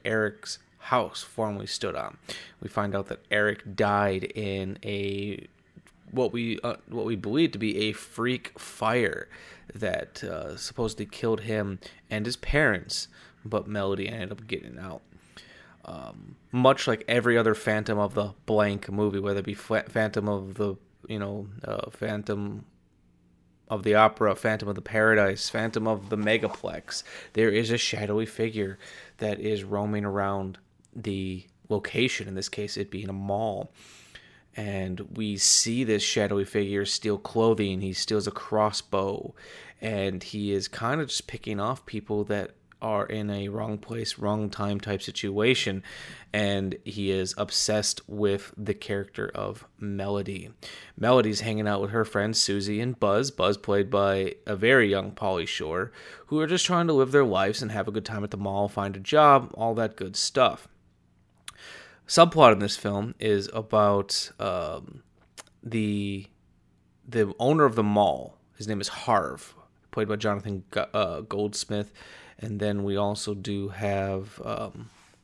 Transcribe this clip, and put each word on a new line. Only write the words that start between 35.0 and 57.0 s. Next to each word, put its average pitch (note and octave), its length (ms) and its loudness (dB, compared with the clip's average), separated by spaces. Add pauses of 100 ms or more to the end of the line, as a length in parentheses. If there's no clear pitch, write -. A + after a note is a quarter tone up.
we G#2 180 -4
see A#2 480 2
this G#2+ 200 2
shadowy G2+ 420 2
figure G2+ 400 0
steal G#2 320 -2
clothing, G#2+ 640 2
he F#2+ 100 -2
steals G#2 360 -2
a G2 40 -4
crossbow, G#2 1000 -2 (480)
and G2 420 -2
he G2+ 300 -4
is G2 160 0
kind C3+ 320 -2
of C#3 80 -4
just - 180 -6
picking G#2+ 320 -6
off A#2 260 -2
people G#2 400 -2
that G2+ 260 -4 (280)
are G#2+ 260 0
in G#2+ 240 -4
a G2+ 180 -4
wrong G#2+ 300 -4
place, A2+ 420 -8
wrong G#2 300 0
time G2+ 280 -2
type G2 240 -4
situation, G2+ 800 0 (520)
and G2+ 500 0
he G2+ 280 -4
is F#2+ 260 0
obsessed - 720 0
with G2+ 480 0
the G#2 160 -2
character G2+ 600 -6
of G#2 320 -6 (140)
Melody. G2+ 720 -4 (480)
Melody's A2 420 6
hanging G#2+ 260 0
out G2+ 160 0
with G2+ 100 -4
her A2 120 2
friends G#2+ 360 0
Susie G2+ 420 0
and B2 180 -4
Buzz, G#2+ 320 2
Buzz G2+ 240 2
played G2+ 340 2
by G2 460 2 (100)
a G#2 120 -4
very A2+ 320 6
young G2 240 0
Pauly F#2+ 340 -2
Shore, F2 460 -4 (340)
who D3+ 140 0
are D#3+ 40 0
just F3 200 0
trying E3+ 220 2
to D#3+ 60 4
live C3 200 4